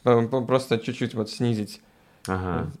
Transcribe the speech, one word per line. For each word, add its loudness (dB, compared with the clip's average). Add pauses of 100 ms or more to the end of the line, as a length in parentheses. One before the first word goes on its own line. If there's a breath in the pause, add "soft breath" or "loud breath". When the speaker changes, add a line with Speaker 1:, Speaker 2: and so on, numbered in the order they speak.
Speaker 1:
П-, 4
п-, 0
просто 2
чуть-чуть -4
вот -2
снизить -2 (480 soft breath)
Speaker 2:
Ага. -2